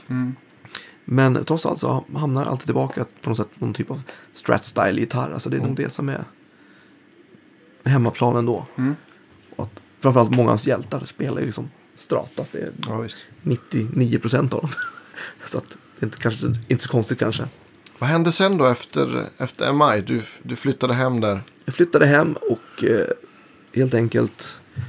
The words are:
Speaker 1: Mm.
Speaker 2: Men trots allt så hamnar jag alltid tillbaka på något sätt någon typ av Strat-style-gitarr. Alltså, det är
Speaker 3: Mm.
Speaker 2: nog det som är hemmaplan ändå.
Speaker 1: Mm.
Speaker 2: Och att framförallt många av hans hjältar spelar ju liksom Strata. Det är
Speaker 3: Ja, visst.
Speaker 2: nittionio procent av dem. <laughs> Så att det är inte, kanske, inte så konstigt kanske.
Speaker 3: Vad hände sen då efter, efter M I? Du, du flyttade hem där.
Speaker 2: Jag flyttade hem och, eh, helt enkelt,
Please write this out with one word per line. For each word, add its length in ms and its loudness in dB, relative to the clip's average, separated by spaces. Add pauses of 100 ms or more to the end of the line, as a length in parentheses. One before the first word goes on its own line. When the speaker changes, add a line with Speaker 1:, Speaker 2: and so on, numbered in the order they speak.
Speaker 1:
Mm. 280 -4 (680)
Speaker 2:
Men 400 2
trots 220 0
allt 140 0
så 240 -2 (100)
hamnar 280 -2
jag 80 -4
alltid 140 -6
tillbaka 400 -2 (180)
på 80 -2
något 60 0
sätt 180 -2
någon 200 -4
typ 160 -6
av 120 -10 (300)
Strat-style-gitarr. 1000 0
Alltså, 180 -6
det 60 0
är 20 0
Speaker 3:
Mm. 100 0
Speaker 2:
nog 80 -2
det 160 -2
som 160 -4
är 160 -6 (1600)
hemmaplan 520 4
ändå. 300 0 (120)
Speaker 1:
Mm. 180 0 (600)
Speaker 2:
Och 80 -6
att 60 -10 (300)
framförallt 300 6
många 120 4
av 60 4
hans 180 2
hjältar 380 -2
spelar 360 -6
ju 60 -2
liksom 240 -8 (260)
Strata. 560 -4
Det 60 -6
är 120 -6 (180)
Speaker 3:
Ja, 120 -4
visst. 160 -8 (260)
Speaker 2:
nittionio 760 0
procent 360 0
av 60 -2
dem. 100 -4 (360)
<laughs> 380 -16
Så 140 -6
att 120 -10
det 320 -20
är 40 0
inte, 120 -8
kanske, 280 -2 (220)
inte 140 0
så 60 -6
konstigt 300 0
kanske. 260 -2 (540)
Speaker 3:
Vad 120 0
hände 220 4
sen 260 4
då 60 4
efter, 600 0 (140)
efter 320 -2
M 120 4 (160)
I? 20 0
Du, 220 -2 (200)
du 140 -8
flyttade 380 -2
hem 260 0
där. 200 0 (240)
Speaker 2:
Jag 100 -6
flyttade 320 6
hem 300 4 (140)
och, 340 -4
eh, 220 2 (680)
helt 200 2
enkelt, 680 0 (280)